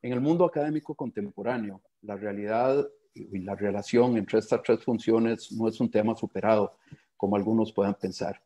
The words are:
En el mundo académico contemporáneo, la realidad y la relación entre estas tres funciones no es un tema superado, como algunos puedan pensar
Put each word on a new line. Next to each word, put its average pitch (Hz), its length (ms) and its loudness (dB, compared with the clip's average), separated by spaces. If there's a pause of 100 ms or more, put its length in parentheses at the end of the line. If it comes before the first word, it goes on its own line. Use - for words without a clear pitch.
En 120 100 -6
el 123 80 -2
mundo 165 240 2
académico 151 500 -2
contemporáneo, 104 880 -6 (200)
la 104 160 -10
realidad 110 680 0 (280)
y - 260 -10
la 98 160 -6
relación 104 640 2
entre 107 220 2
estas 117 220 0
tres - 220 2
funciones 113 720 0
no 113 160 0
es 113 100 -8
un 117 100 0
tema 107 260 2
superado, 104 600 0 (400)
como 101 220 0
algunos 107 340 2
puedan 101 240 0
pensar - 500 -8